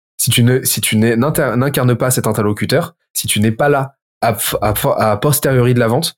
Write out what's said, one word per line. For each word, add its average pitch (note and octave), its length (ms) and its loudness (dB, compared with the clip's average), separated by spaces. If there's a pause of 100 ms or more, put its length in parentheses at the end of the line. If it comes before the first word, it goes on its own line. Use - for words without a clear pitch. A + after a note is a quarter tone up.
(180)
Si - 120 -4
tu B2 120 2
ne, B2+ 220 2
si - 160 -4
tu - 160 -2
n'es, A2+ 180 4
n'inter-, C3+ 420 0
n'incarnes B2+ 380 0
pas B2+ 160 0
cet A#2+ 160 -2
interlocuteur, G#2+ 680 -2 (200)
si - 120 -6
tu - 140 -4
n'es A2 120 2
pas D3 160 0
là C#3 260 0 (280)
à, A2+ 140 0 (260)
à, G#2+ 480 0
à G#2 80 0
posteriori C3 560 2
de A#2+ 40 0
la A#2 100 2
vente, D3 300 -2